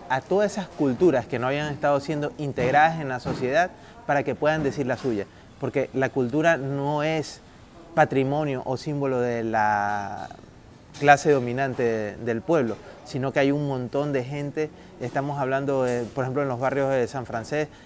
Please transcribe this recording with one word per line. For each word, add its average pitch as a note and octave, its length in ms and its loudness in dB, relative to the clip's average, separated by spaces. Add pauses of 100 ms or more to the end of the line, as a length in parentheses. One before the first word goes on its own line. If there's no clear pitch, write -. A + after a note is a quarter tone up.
a C3 100 2
todas G3+ 320 2
esas F#3 160 -6
culturas C3+ 580 2
que B2 140 -4
no B2 80 0
habían D3 240 -2
estado C#3+ 300 2
siendo D3 360 -4
integradas D3 640 2
en C#3+ 80 -4
la B2+ 140 -6
sociedad C3+ 500 0 (340)
para C#3+ 180 2
que C3 120 0
puedan D#3 280 2
decir C3+ 220 -2
la B2 120 0
suya, G#2+ 300 -2 (340)
porque C3 320 -2
la C3 160 0
cultura C#3+ 480 2
no C#3 460 -2
es D#3 360 -2 (560)
patrimonio C#3 680 2
o C3 100 -2
símbolo C#3 460 -2
de A#2+ 240 -2
la G#2 840 0 (720)
clase C#3+ 320 8
dominante B2+ 520 0
de-, A2 340 0
del A2+ 240 -2
pueblo, C3 340 2 (300)
sino C3 260 -4
que D3 80 0
hay C#3 120 4
un D3 140 0
montón C#3 460 -2
de B2+ 140 0
gente, C#3+ 440 -4 (300)
estamos C#3 400 -4
hablando C3+ 440 0
de, B2 200 0
por A#2+ 220 -4
ejemplo, C3 160 -2
en C#3 80 -2
los A#2+ 100 -4
barrios C3+ 320 0
de B2 160 2
San B2+ 180 -8
Francés, D3 440 -4 (160)